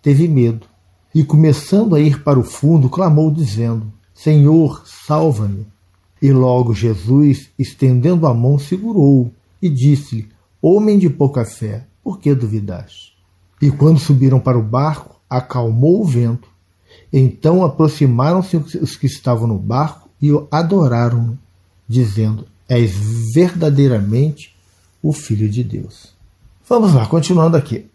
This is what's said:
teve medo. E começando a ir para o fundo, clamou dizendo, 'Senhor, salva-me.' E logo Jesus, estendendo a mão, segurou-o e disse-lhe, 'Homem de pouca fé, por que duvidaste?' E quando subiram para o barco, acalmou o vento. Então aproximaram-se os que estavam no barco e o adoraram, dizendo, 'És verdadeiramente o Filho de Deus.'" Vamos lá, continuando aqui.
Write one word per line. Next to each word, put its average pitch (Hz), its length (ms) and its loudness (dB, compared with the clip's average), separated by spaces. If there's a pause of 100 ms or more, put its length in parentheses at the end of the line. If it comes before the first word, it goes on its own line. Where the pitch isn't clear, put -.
teve 147 280 2
medo. 117 360 0 (480)
E 156 120 2
começando 160 680 2
a 151 60 2
ir 147 240 0
para 139 160 2
o 113 40 0
fundo, 143 460 0
clamou 160 400 0
dizendo, 117 600 -4 (220)
'Senhor, 151 720 2
salva-me.' 107 840 -4 (540)
E 139 100 4
logo 127 420 2
Jesus, 117 760 0 (100)
estendendo 139 680 0
a 123 60 0
mão, 123 240 0
segurou-o 143 720 0 (320)
e 185 60 -2
disse-lhe, 135 600 -2 (320)
'Homem 202 380 2
de 175 100 2
pouca 135 360 -2
fé, 110 400 -12 (180)
por 185 160 -10
que 143 160 0
duvidaste?' 104 760 -8 (480)
E 143 100 4
quando 147 260 4
subiram 131 440 2
para 123 180 0
o - 20 -2
barco, 135 540 -4 (140)
acalmou 127 720 0
o 208 40 -2
vento. 120 440 -2 (640)
Então 151 500 2
aproximaram-se 156 960 0
os 151 400 -6
que 139 100 -4
estavam 120 400 -4
no 107 100 -2
barco 123 520 -6 (120)
e 147 120 2
o 147 180 -4
adoraram, 120 840 0 (500)
dizendo, 110 580 -2 (220)
'És 120 240 0 (420)
verdadeiramente 139 1200 0 (480)
o 151 120 -2
Filho 107 340 -4
de 117 160 -4
Deus.'" - 500 -12 (540)
Vamos 220 260 2
lá, 117 120 2
continuando 165 500 0
aqui. - 400 -4